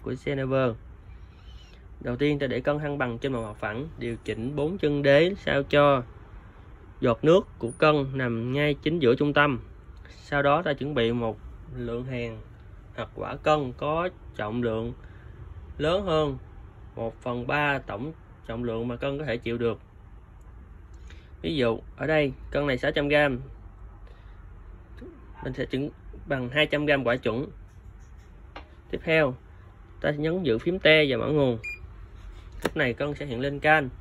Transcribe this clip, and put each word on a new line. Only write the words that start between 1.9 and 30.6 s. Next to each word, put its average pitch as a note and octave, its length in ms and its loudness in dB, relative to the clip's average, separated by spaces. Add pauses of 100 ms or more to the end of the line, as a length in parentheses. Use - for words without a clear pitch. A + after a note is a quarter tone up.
Đầu B2 160 -4
tiên, C#3+ 240 2
ta C#3 80 0
để A#2+ 120 0
cân D3 200 0
thăng C#3+ 180 -4
bằng A#2+ 200 -2
trên C3+ 160 -2
mặt A2 260 -4
phẳng, A2+ 280 -4 (120)
điều A#2+ 240 -4
chỉnh A#2 320 -4
bốn D#3 220 0
chân D3 260 2
đế D3+ 340 8
sao C#3 260 2
cho C#3+ 400 6 (1000)
giọt A#2+ 220 2
nước E3+ 240 8 (120)
của A#2 180 -4
cân D3+ 360 6
nằm B2 400 -2
ngay D3 280 2
chính E3 180 0
giữa B2+ 160 6
trung D3 180 2
tâm. C#3+ 260 4 (500)
Sau - 320 -2
đó, C#3+ 200 4
ta D#3 120 0
chuẩn C3+ 200 -4
bị A#2 180 4
một A#2 260 -2 (380)
lượng A#2+ 300 -6
hàng A#2+ 340 -6 (560)
hoặc A#2 200 -8
quả G2+ 200 -6
cân D3 420 2
có D#3+ 320 -2 (260)
trọng G#2+ 280 -2
lượng A#2 300 -2 (840)
lớn E3+ 260 2
hơn D#3 340 0 (580)
một A2+ 260 -6
phần B2 260 -4
ba C#3+ 320 2
tổng B2+ 340 -8 (340)
trọng A#2 160 -6
lượng A#2 240 -2
mà A#2+ 80 -4
cân C#3 240 -4
có D#3 60 -6
thể A#2+ 120 -2
chịu A#2 200 -4
được. A2+ 220 0 (1600)
Ví E3 140 -4
dụ, A#2 240 2 (180)
ở C3+ 100 -4
đây D3+ 260 2 (180)
cân C#3+ 160 0
này B2+ 100 0
sáu D#3 140 0
trăm D3 160 0
gam, C#3+ 320 4 (2000)
mình C3 100 -6
sẽ C3+ 120 -4
chỉnh C3+ 240 -2 (360)
bằng B2+ 240 -2
hai D3 160 4
trăm D3 200 0
gam C#3 180 4
quả A#2+ 120 4
chuẩn. B2 340 -2 (1400)
Tiếp - 120 -4
theo, D#3 320 4 (680)
ta D3+ 100 2
nhấn D#3+ 320 -2
giữ A#2 140 2
phím F3+ 220 0